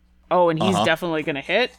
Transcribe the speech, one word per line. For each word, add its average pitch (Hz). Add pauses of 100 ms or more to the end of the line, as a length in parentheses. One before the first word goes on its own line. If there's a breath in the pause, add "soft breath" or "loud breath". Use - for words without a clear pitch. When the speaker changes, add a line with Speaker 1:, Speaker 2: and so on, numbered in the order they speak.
(300)
Speaker 1:
Oh, 175
and 160
he's 101
Speaker 2:
Uh-huh. 104
Speaker 1:
definitely 160
gonna 147
hit. 220